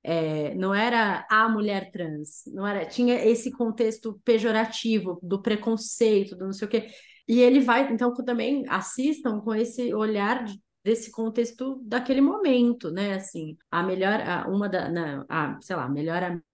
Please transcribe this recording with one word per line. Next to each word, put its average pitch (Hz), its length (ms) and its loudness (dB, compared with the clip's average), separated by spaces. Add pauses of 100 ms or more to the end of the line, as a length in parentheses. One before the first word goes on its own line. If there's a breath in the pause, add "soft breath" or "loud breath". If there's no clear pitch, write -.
é, 156 540 -2
não 190 180 0
era 214 560 2
a 220 200 6
mulher 208 420 0
trans, 151 520 -10 (100)
não 196 120 -6
era, 196 200 -2
tinha 247 300 2 (100)
esse 233 260 4
contexto 220 720 -2
pejorativo 220 1000 0
do 190 200 -4
preconceito, 214 960 0
do 185 80 -8
não 196 80 -6
sei 202 140 -6
o - 40 -6
quê. 214 160 -2 (400 loud breath)
E 233 140 6
ele 262 180 8
vai, 247 320 4
então, 240 220 0
também 247 560 -2
assistam 233 720 -2
com 220 120 -4
esse 233 400 -2
olhar 214 520 -2
de, 202 160 -12 (220)
desse 220 280 0
contexto 233 720 -4
daquele 247 380 0
momento, 247 680 4
né? 196 240 -2
Assim, 165 420 -8 (140)
a 170 100 0
melhor, 190 400 0
a, - 260 -4
uma 202 220 0
da, 180 180 -2
na, 151 400 -4
a, 143 320 -4
sei - 160 -6
lá, 135 100 -4
a 131 40 -4
melhor 165 500 -2 (140)